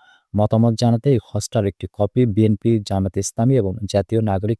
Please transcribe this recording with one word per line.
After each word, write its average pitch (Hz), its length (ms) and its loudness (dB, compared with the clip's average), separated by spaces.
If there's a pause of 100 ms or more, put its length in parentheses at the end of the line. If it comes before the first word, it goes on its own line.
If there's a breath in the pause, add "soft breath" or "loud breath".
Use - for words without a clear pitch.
(340 soft breath)
মতামত 110 400 2
জানাতে 117 360 0
এই 123 100 2
খসড়ার - 460 -4
একটি 98 280 -6
কপি 104 320 -2
বিএনপি, 110 540 2
জামায়াতে 98 400 -2
ইসলামী 120 360 0
এবং 98 180 0 (160)
জাতীয় 107 320 0
নাগরিক 104 380 -2